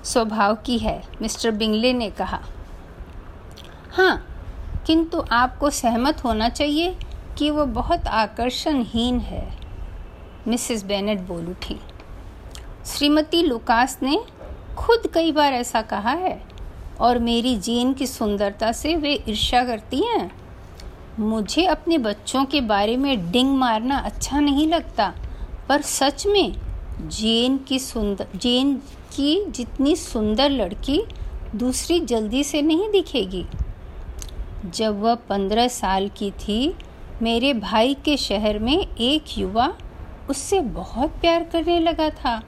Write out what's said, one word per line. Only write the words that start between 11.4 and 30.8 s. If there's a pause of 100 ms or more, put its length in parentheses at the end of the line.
उठी। (1040)
श्रीमती
लुकास
ने (560)
खुद (160)
कई
बार
ऐसा
कहा
है (580)
और
मेरी
जेन
की
सुंदरता
से
वे
ईर्ष्या
करती
हैं। (880)
मुझे
अपने
बच्चों
के
बारे
में
डिंग
मारना
अच्छा
नहीं
लगता, (540)
पर
सच
में (520)
जेन
की
सुंदर, (100)
जेन (360)
की
जितनी
सुंदर
लड़की (520)